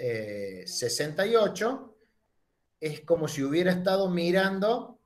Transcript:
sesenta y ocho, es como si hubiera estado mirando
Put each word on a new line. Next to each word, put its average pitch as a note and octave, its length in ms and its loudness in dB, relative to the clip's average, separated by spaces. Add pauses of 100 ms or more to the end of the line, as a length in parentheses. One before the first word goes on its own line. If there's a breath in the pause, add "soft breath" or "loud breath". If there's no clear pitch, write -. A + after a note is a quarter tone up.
(680)
sesenta D3+ 600 -2
y A3+ 100 4
ocho, A3 580 0 (840)
es D3+ 220 -8
como D#3+ 260 0
si C#3 160 -4
hubiera E3+ 300 2
estado F#3+ 380 2
mirando F#3+ 960 0